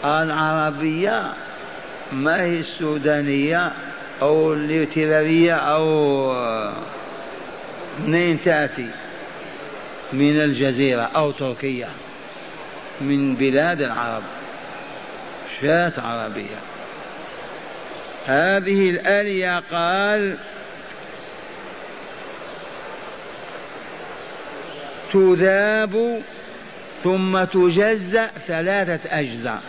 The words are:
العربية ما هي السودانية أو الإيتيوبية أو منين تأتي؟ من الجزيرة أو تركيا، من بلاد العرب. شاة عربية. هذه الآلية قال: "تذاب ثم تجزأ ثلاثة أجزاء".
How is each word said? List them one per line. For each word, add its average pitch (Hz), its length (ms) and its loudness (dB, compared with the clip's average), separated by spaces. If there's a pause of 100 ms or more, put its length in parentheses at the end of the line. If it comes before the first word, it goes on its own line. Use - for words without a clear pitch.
العربية 156 1300 2 (800)
ما 156 300 2
هي 170 180 2
السودانية 151 1120 2 (500)
أو 156 300 6
الإيتيوبية 156 1000 4
أو 147 800 4 (1700)
منين 165 340 4
تأتي؟ 147 480 2 (1200)
من 147 280 6
الجزيرة 131 760 2
أو 151 140 2
تركيا، 127 580 -4 (1120)
من 139 340 2
بلاد 139 460 4
العرب. 117 420 -2 (1400)
شاة 165 360 4
عربية. 110 600 -6 (1700)
هذه 190 640 4
الآلية 185 720 2 (100)
قال: 196 640 2 (4000)
"تذاب 202 1120 6 (840)
ثم 185 400 4
تجزأ 190 840 4 (200)
ثلاثة 170 760 0
أجزاء". 117 480 -4